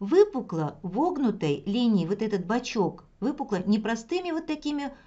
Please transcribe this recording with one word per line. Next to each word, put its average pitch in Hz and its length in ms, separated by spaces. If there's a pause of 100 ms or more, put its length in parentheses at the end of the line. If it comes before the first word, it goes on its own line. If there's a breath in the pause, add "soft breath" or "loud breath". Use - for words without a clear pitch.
выпукло 214 840
вогнутой 214 840
линией, 202 440
вот 202 120
этот 208 240
бочок, 220 600 (160)
выпукло 233 440
не 208 140
простыми 330 540
вот 330 140
такими, 294 460 (140 loud breath)